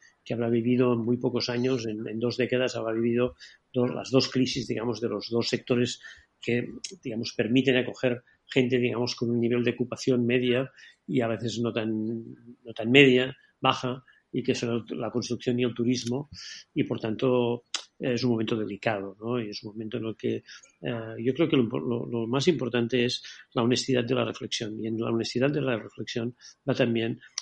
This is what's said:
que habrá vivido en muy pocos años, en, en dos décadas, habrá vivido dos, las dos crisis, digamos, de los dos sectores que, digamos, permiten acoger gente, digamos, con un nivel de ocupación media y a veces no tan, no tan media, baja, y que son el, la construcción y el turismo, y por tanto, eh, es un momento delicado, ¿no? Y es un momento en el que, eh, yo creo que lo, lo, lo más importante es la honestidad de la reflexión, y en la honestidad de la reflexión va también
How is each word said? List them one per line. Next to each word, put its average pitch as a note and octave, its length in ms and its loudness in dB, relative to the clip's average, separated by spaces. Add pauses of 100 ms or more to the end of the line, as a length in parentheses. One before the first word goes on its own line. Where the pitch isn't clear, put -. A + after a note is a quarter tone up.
(240)
que - 100 -6
habrá A#2 160 -2
vivido B2 440 4
en A#2 60 0
muy A#2+ 180 0
pocos B2 320 -2
años, B2 360 -2
en, A2 220 -6
en A2 120 -6
dos A#2 180 -2
décadas, B2 380 0
habrá A2+ 180 -2
vivido A#2+ 420 2 (380)
dos, B2 200 2
las - 180 -8
dos C3 180 4
crisis, B2+ 380 0
digamos, A2+ 340 -4
de A#2 80 -2
los G#2 200 -6
dos A#2 180 0
sectores B2 540 0 (400)
que, A#2+ 280 -2 (340)
digamos, A2+ 300 -6
permiten B2 440 4
acoger A#2+ 460 -2 (220)
gente, B2+ 320 2
digamos, A#2+ 380 0
con A#2 160 -2
un A#2+ 80 2
nivel A#2+ 240 2
de A#2+ 80 2
ocupación B2 540 0
media B2 460 2 (360)
y C3 140 2
a A2+ 60 0
veces A2+ 320 -2
no A#2 120 0
tan, A2 520 -2 (400)
no A2+ 100 -16
tan A2+ 180 -2
media, C3 440 8 (260)
baja, C3 420 0 (280)
y B2 120 -2
que B2 120 2
son A#2 340 -2
el, C#2 100 -6
la A2 120 -4
construcción A#2+ 480 -2
y B2+ 40 2
el A#2+ 100 0
turismo, B2 560 -2 (440)
y - 100 2
por - 160 -2
tanto, A#2+ 640 0 (340)
eh, B2+ 160 -2
es A#2+ 100 -2
un B2 80 2
momento A2+ 260 0
delicado, G2+ 640 -4
¿no? A#2+ 180 -2
Y G#2+ 120 -6
es - 120 -12
un G#2+ 80 -10
momento A2 260 -8
en A2+ 80 -6
el A2+ 120 -6
que, A2+ 260 -4 (380)
eh, A2+ 380 -8
yo B2+ 140 0
creo D3+ 140 2
que D3+ 80 2
lo, B2+ 80 6
lo, B2 420 -2
lo A#2 220 -4
más C3+ 200 2
importante A#2+ 580 0
es B2 180 -4 (300)
la B2 100 0
honestidad B2 400 2
de B2 120 0
la A#2+ 100 2
reflexión, A2 540 -6
y A2 80 -4
en A2+ 120 -2
la A#2 100 -2
honestidad A#2 420 0
de D3+ 100 -2
la B2+ 160 0
reflexión A#2 580 -6 (320)
va C3 60 2
también A#2 480 2 (200)